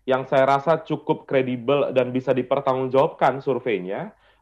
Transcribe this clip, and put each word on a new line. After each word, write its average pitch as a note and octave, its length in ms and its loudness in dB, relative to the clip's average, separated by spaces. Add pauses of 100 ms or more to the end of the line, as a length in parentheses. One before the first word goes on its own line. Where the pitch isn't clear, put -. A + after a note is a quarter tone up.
yang C3 240 0
saya C3+ 160 4
rasa C#3+ 400 2
cukup - 400 -4
kredibel B2+ 640 0
dan B2+ 240 0
bisa C3 240 0
dipertanggungjawabkan C3 1040 0
surveinya. A#2 720 -4 (280)